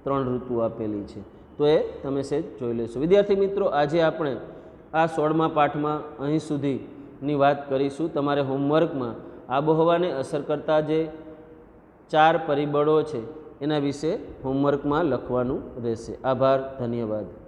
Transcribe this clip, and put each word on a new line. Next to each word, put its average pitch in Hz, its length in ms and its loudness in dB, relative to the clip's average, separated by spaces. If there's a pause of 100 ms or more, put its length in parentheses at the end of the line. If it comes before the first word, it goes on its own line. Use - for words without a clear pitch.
ત્રણ 135 320 0
ઋતુઓ 120 240 -4
આપેલી 110 440 -4
છે, 98 180 -14 (360)
તો 147 100 4
એ 156 100 6 (260)
તમે 139 200 -2
સહેજ 147 200 -2 (160)
જોઈ 117 140 -4
લેશો. 117 260 -4
વિદ્યાર્થી 202 360 6
મિત્રો, 196 300 0
આજે 147 360 2
આપણે 156 360 0 (560)
આ 160 140 4
સોળમા 160 400 2
પાઠમાં 151 520 2 (240)
અહીં 151 160 2
સુધીની 139 960 -4
વાત 143 340 4
કરીશું. 139 440 -2
તમારે 143 280 0
હોમવર્કમાં 139 760 0 (340)
આબોહવાને 160 640 2
અસર 135 300 -4
કરતા 151 380 0
જે 156 300 0 (1040)
ચાર 160 220 6 (140)
પરિબળો 147 540 2
છે, 127 200 -4 (400)
એના 151 160 0
વિશે 143 340 -2 (320)
હોમવર્કમાં 143 640 2
લખવાનું 123 560 -2 (220)
રહેશે. 113 300 -4 (100)
આભાર, 131 360 2 (200)
ધન્યવાદ. 110 680 -4